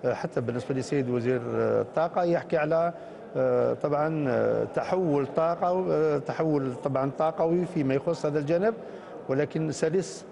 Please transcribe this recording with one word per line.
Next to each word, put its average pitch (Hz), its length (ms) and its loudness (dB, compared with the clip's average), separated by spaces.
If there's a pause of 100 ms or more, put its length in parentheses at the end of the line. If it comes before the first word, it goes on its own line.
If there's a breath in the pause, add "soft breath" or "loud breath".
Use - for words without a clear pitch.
آه، 123 80 2
حتى 147 280 -4
بالنسبة 120 340 -4
للسيد 131 340 0
وزير، 123 320 0 (140)
آه، 110 260 2
الطاقة 165 420 0
يحكي 170 340 0
على، 160 360 2 (420 loud breath)
آه، 123 380 4
طبعا، 147 560 0
آه، 113 340 2
تحول 143 640 0
طاقة، 170 640 0
آه، 151 260 2
تحول 139 580 -2
طبعا 135 420 -2
طاقوي 165 480 2
فيما 143 280 0
يخص 156 320 0
هذا 151 140 0
الجانب، 170 340 2 (560 loud breath)
ولكن 147 420 0
سلس 160 600 -2